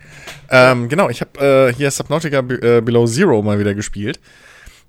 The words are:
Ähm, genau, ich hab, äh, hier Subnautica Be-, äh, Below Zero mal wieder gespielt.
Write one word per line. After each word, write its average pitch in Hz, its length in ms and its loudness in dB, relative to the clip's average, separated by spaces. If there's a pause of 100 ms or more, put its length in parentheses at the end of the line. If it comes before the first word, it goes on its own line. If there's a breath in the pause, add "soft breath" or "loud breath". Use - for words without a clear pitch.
(500 loud breath)
Ähm, 127 400 4
genau, 156 200 0
ich 117 120 -8
hab, - 200 -12
äh, 135 320 2
hier 139 160 -4
Subnautica 143 520 -4
Be-, 120 380 0
äh, - 20 0
Below 117 260 2
Zero 123 340 2
mal 104 160 -2
wieder 101 160 0
gespielt. 104 460 -8 (680 soft breath)